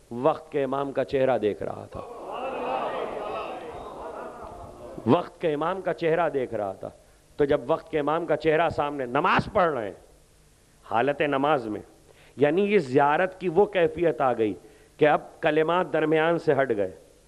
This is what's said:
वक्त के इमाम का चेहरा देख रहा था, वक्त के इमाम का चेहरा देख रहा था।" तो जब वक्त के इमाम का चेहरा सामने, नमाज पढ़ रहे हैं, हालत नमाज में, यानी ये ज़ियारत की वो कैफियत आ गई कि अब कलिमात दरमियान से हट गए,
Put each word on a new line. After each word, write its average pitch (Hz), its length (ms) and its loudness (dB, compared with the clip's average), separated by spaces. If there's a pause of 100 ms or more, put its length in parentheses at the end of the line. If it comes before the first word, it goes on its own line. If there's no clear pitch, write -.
(120)
वक्त 131 400 -2
के 143 100 0
इमाम 135 300 -4
का 127 120 -2
चेहरा 131 340 2
देख 104 240 0
रहा - 240 -8
था, - 140 -12 (3000)
वक्त 170 320 0
के 165 120 -2
इमाम 165 280 -2
का 175 120 -4
चेहरा 160 360 0
देख 127 260 -4
रहा 101 200 -4
था।" - 260 -14 (380)
तो 147 80 4
जब 139 200 0
वक्त 156 240 -2
के 156 80 -2
इमाम 156 280 -2
का 151 100 0
चेहरा 156 320 2
सामने, 143 380 -2
नमाज 170 420 2
पढ़ 180 220 4
रहे 120 160 -4
हैं, 90 100 -10 (880)
हालत 139 380 0
नमाज 139 460 2
में, 104 140 -6 (560)
यानी 156 280 4
ये 202 120 4
ज़ियारत 147 640 2
की 185 80 -2
वो 185 180 4
कैफियत 160 540 2
आ 131 120 4
गई 110 200 2 (460)
कि 147 60 6
अब - 380 2
कलिमात 160 440 2
दरमियान 156 520 2
से 160 140 2
हट 135 200 2
गए, 101 220 -2 (320)